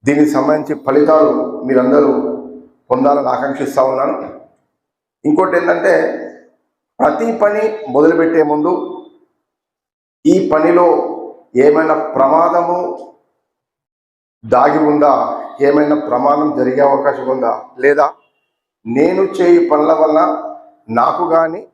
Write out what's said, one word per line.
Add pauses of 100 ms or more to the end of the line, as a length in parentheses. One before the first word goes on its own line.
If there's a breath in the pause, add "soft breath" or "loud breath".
దీనికి
సంబంధించి (120)
ఫలితాలు (340)
మీరందరూ (800)
పొందాలని
ఆకాంక్షిస్తా
ఉన్నాను. (1120)
ఇంకోటి
ఏంటంటే, (1080)
ప్రతి (160)
పని (340)
మొదలుపెట్టే (120)
ముందు (1600)
ఈ (180)
పనిలో (760)
ఏమైనా (220)
ప్రమాదము (1700)
దాగి (100)
ఉందా, (540)
ఏమైనా (120)
ప్రమాదం (100)
జరిగే
అవకాశం
ఉందా, (320)
లేదా (880)
నేను (160)
చేయి (100)
పనుల (100)
వల్ల (840)
నాకు (100)
కానీ (140)